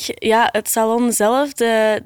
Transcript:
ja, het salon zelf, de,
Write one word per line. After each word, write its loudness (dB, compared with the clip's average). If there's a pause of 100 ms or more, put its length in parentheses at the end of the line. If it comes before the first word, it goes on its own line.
ja, 0
het -4
salon 0
zelf, 0
de, 0